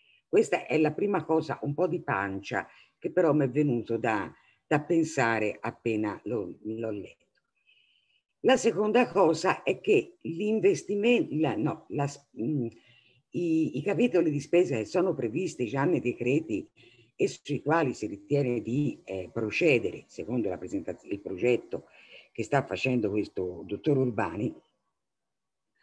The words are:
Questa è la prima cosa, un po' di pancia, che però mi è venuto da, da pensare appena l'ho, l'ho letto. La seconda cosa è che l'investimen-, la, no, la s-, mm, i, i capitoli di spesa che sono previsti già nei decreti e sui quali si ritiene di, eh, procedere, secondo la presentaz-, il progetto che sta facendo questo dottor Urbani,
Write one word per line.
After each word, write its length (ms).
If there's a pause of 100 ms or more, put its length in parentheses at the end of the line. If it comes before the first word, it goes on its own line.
(280)
Questa 380
è 120
la 140
prima 320
cosa, 380
un 120
po' 140
di 120
pancia, 680 (300)
che 140
però 220
mi 120
è 60
venuto 480
da, 340 (320)
da 160
pensare 800
appena 640
l'ho, 380
l'ho 280
letto. 360 (1160)
La 120
seconda 520
cosa 560
è 160
che 400
l'investimen-, 1200
la, 160
no, 320
la 180
s-, 220 (120)
mm, 260 (640)
i, 480
i 40
capitoli 480
di 100
spesa 360
che 80
sono 280
previsti 540
già 180
nei 160
decreti 680 (460)
e 140
sui 340
quali 320
si 120
ritiene 560
di, 420
eh, 280
procedere, 760
secondo 400
la 100
presentaz-, 460
il 160
progetto 680 (460)
che 100
sta 220
facendo 460
questo 540
dottor 340
Urbani, 540 (1300)